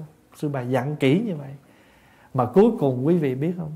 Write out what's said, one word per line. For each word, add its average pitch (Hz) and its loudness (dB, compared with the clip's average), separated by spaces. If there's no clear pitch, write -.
Sư 151 -6
bà 139 -6
dặn 127 -2
kỹ 147 2
như 190 -6
vậy. 139 -14
Mà 127 0
cuối 202 6
cùng 131 0
quý 175 4
vị 139 0
biết 156 -4
không, 160 -8